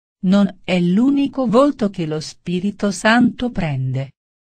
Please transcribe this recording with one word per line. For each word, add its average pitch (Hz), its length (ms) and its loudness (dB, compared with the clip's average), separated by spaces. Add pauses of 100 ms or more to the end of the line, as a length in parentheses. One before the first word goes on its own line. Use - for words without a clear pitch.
(260)
Non 190 380 2
è 185 160 0
l'unico 262 680 0
volto 240 420 2
che 185 160 -6
lo 156 140 -4
Spirito 180 720 -6
Santo 233 580 0
prende. 135 640 -4 (360)